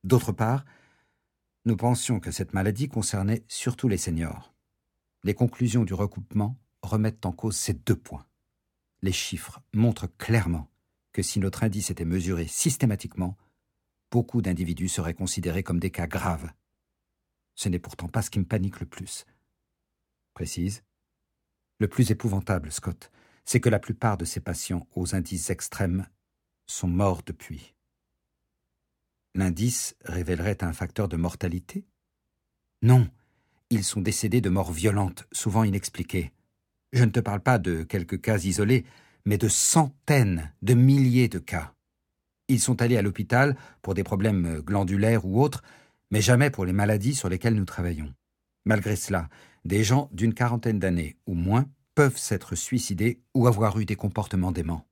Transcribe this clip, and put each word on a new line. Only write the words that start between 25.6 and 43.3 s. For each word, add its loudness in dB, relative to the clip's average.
sont -4
morts 2
depuis. -16
L'indice 0
révélerait -2
un -2
facteur -4
de -4
mortalité ? -4
Non, 8
ils 0
sont -4
décédés 0
de 2
morts 0
violentes, -2
souvent 0
inexpliquées. -4
Je 6
ne 4
te 0
parle -2
pas 4
de -2
quelques -4
cas 0
isolés, 2
mais 2
de 2
centaines 2
de 6
milliers 6
de -4
cas. -8
Ils 4
sont 0
allés 4
à 4
l'hôpital 2